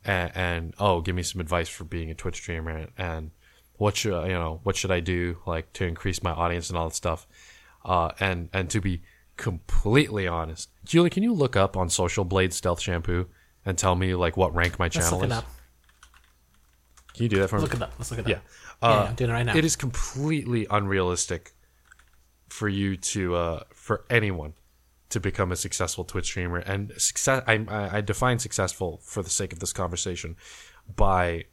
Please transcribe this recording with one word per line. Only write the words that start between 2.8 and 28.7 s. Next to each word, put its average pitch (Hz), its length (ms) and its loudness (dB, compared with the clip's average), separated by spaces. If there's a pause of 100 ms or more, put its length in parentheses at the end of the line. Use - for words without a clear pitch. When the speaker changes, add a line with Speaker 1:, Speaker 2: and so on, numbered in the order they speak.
Speaker 1:
and 80 340 -6 (440)
what 104 220 0
should, 87 300 -2
you 92 60 0
know, 82 300 -2
what 98 140 0
should 95 140 -2
I 90 100 2
do, 87 440 -2
like, 82 280 -4
to 98 120 -2
increase 90 380 -2
my 90 80 0
audience 85 380 -2
and 90 80 -4
all 82 100 0
that 78 80 -8
stuff?" 82 320 -4 (560)
Uh, 87 360 2
and, 90 340 -2
and 95 160 -2
to 107 100 0
be 92 220 -2 (340)
completely 107 920 2
honest, 82 420 -4 (160)
Julie, 170 240 6
can 190 140 0
you 240 100 2
look 135 240 2
up 98 180 4
on 90 140 0
Social 92 340 2
Blade 92 300 4
Stealth 87 260 0
Shampoo 90 480 0 (380)
and 92 120 0
tell 92 180 4
me, 92 200 0
like, 87 220 0
what 87 180 4
rank 87 240 2
my 90 60 2
Speaker 2:
Let's 80 100 -2
Speaker 1:
channel 85 240 2
Speaker 2:
look 131 80 0
it 123 40 0
Speaker 1:
is? 117 80 0
Speaker 2:
up. - 60 -8 (1700)
Speaker 1:
Can 113 100 -2
you 117 60 2
do 101 100 4
that 95 100 4
for 107 80 0
me? 98 60 4
Speaker 2:
Look 143 100 0
it 120 80 -2
up. - 160 -6
Let's - 140 -8
look 117 100 -6
it 98 80 -4
Speaker 1:
Yeah. 98 60 2
Speaker 2:
up. - 80 -14 (380)
Yeah, 117 80 6
Speaker 1:
Uh, 104 200 8
Speaker 2:
I'm 117 60 -2
doing 123 140 2
it 117 40 2
right 117 120 2
now. 196 100 0
Speaker 1:
it 156 100 6
is 160 100 2
completely 131 960 0
unrealistic 95 840 0 (920)
for - 220 -4
you 98 260 0
to, 90 400 -2
uh, 85 280 -2 (100)
for - 360 -4
anyone 95 440 0 (560)
to - 120 -2
become 92 320 0
a - 20 -2
successful - 480 -4
Twitch 90 220 -4
streamer. 90 320 -4
And 98 400 -4
success, - 500 0
I, 110 220 2
I, 104 280 -2
I 107 40 0
define 120 380 0
successful 92 640 -4